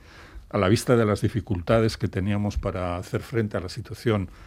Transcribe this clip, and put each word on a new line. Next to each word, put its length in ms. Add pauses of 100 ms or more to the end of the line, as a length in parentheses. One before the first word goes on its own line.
(500)
a 80
la 120
vista 280
de 80
las 160
dificultades 760
que 100
teníamos 500
para 400
hacer 240
frente 360
a 20
la 100
situación 600 (180)